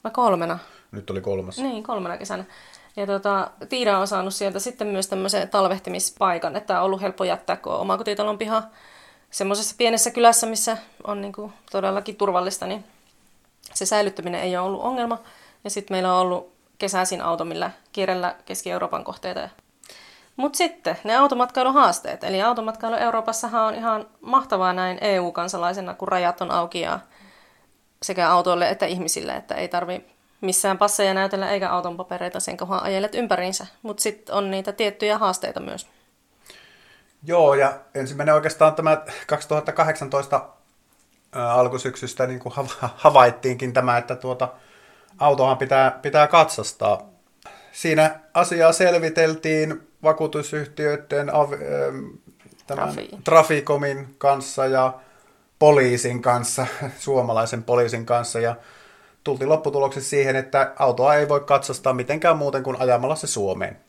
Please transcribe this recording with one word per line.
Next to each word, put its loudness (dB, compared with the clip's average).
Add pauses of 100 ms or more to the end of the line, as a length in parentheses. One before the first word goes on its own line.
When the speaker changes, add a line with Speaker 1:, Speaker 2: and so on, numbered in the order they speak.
Speaker 1:
Vai -8
kolmena? 0 (320)
Speaker 2:
Nyt -12
oli -4
kolmas. -6
Speaker 1:
Niin, -6
kolmena -6
kesänä. -10 (520)
Ja -6
tota, -2 (180)
Tiina 0
on 0
saanut -4
sieltä -4
sitten -6
myös -4
tämmöisen -2
talvehtimispaikan, -2
että -2
on 2
ollut -2
helppo -6
jättää, -4
kun -8
on -4
omakotitalon -2
piha -2 (680)
semmosessa -4
pienessä 2
kylässä, 4
missä -4 (260)
on -6
niinku -12 (200)
todellakin -2
turvallista, -2
niin -8 (920)
se -4
säilyttäminen -2
ei -2
ole -2
ollut -6
ongelma. -4 (440)
Ja -10
sit -8
meillä 0
on 4
ollut -2 (240)
kesäisin -4
auto, -2
millä -6 (200)
kierrellä -2 (100)
Keski-Euroopan -6
kohteita. -10 (880)
Mut -4
sitten -2
ne 0
automatkailuhaasteet. 2
Eli -2
automatkailu -2
Euroopassahan -2
on -4
ihan -4 (140)
mahtavaa 2
näin -2
E 2
U-kansalaisena, -4
kun -8
rajat 0
on -4
auki -2
ja -4 (1040)
sekä 0
autoille 4
että -2
ihmisille, -4
että -8
ei -4
tarvi -6 (360)
missään 0
passeja 2
näytellä -2
eikä -2
auton -4
papereita -8
sen -8
kohan -4
ajelet -4
ympäriinsä. -2 (160)
Mut -12
sit -6
on -2
niitä -6
tiettyjä -2
haasteita -2
myös. -12 (1400)
Speaker 2:
Joo, 6
ja 4 (220)
ensimmäinen 0
oikeastaan 4
tämä 2 (260)
kaksituhatta -2
kahdeksantoista, -2 (840)
ää, -2
alkusyksystä 0
niin -10
kuin -12
hava-, -6
havaittiinkin 4
tämä, 2
että -4
tuota, -6 (680)
autohan 4
pitää, 4
pitää 4
katsastaa. 2 (600)
Siinä 2 (140)
asiaa 6
selviteltiin 2 (160)
vakuutusyhtiöiden, -2
av-, 2
ähm, -4 (640)
tämän -4
Speaker 1:
Trafi. -10 (140)
Speaker 2:
Traficomin 2
kanssa 0
ja 2 (680)
poliisin 6
kanssa, 0 (160)
<laughs> -10
suomalaisen 0
poliisin 2
kanssa, 0
ja 0 (680)
tultiin -2
lopputuloksessa 0
siihen, 2
että 0
autoa 4
ei 2
voi 4
katsastaa 0
mitenkään 2
muuten -2
kuin -4
ajamalla 2
se -8
Suomeen. -4 (120)